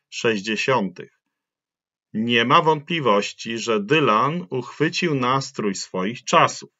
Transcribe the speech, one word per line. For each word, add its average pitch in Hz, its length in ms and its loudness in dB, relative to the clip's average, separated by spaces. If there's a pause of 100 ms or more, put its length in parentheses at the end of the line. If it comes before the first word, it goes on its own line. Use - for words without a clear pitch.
sześćdziesiątych. 107 1120 -2 (920)
Nie 117 320 2
ma 156 180 4
wątpliwości, 135 960 0
że 110 220 0
Dylan 139 680 2
uchwycił 151 640 -4
nastrój 123 600 -2
swoich 101 500 -6
czasów. 143 560 0